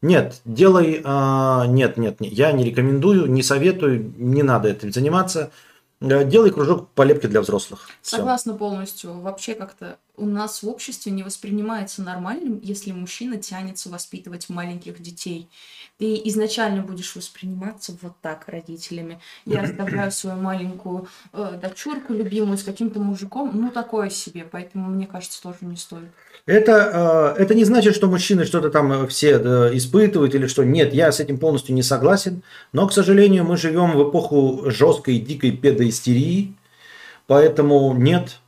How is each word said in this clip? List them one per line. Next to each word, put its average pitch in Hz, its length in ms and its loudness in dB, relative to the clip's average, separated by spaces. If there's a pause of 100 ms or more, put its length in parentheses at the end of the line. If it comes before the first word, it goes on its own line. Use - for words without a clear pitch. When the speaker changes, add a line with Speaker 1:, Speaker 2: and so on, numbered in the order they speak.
Speaker 1:
Нет, 156 440 2
делай, 160 600 4
а, 135 640 0
нет, 127 300 2
нет, 113 240 -4
нет, 98 120 -8
я 135 180 2
не 131 140 0
рекомендую, 139 680 2
не 131 140 2
советую, 139 720 0
не 123 260 0
надо 113 280 2
этим 101 220 -8
заниматься. 156 600 -2 (480)
Э, 135 240 2
делай 202 260 6
кружок 151 400 0
по - 120 2
лепке 139 260 0
для 104 120 2
взрослых. - 480 -6 (140)
Всё. - 140 -8
Speaker 2:
Согласна 240 380 -4
полностью. 190 680 -10
Вообще 190 340 -10
как-то 196 440 -18 (180)
у 208 100 -8
нас 208 380 -8
в 202 40 -6
обществе 247 440 -12
не 190 100 -6
воспринимается 202 800 -8
нормальным, 202 600 -10
если 202 260 -10
мужчина 185 460 -12
тянется 190 540 -14
воспитывать 175 580 -16
маленьких 175 520 -12
детей, 170 480 -14 (540)
ты 214 220 -2
изначально 214 580 -2
будешь 185 320 -12
восприниматься 185 760 -12 (100)
вот 175 180 -16
так 156 280 -12
родителями. 170 720 -14 (260)
Я 196 140 -4
Speaker 1:
<clears throat> - 20 -6
Speaker 2:
оставляю 196 480 -6
свою 190 260 -10
маленькую, 185 680 -8 (260)
э, 180 300 -10
дочурку 269 500 -10
любимую 208 460 -2
с 196 60 -10
каким-то 214 340 -6
мужиком, 202 560 -6
ну, 233 160 -2
такое 220 400 -6
себе, 170 400 -12
поэтому, 185 400 -10
мне 190 160 -4
кажется, 185 340 -16
тоже 180 200 -16
не 175 160 -12
стоит. 170 320 -18 (360)
Speaker 1:
Это, 175 920 4
э, - 60 2
это 202 100 2
не 226 80 6
значит, 208 320 6
что 196 140 2
мужчины 180 360 2
что-то 151 260 0
там, 143 220 2
э, 135 140 -2
все, 139 340 4
э, 123 360 4
испытывают 160 580 4
или 135 140 0
что. 135 160 0
Нет, 143 280 4
я 156 200 4
с - 80 -2
этим 143 180 -4
полностью 143 380 0
не 127 80 2
согласен. 175 580 0 (300)
Но, 180 160 2
к - 40 -4
сожалению, 196 520 6
мы 170 120 0
живём 165 400 2
в 143 140 4
эпоху 135 520 2 (100)
жёсткой, 131 480 2
дикой 131 320 -2
педоистерии. 135 1040 0 (720)
Поэтому 143 640 6
нет. 160 540 2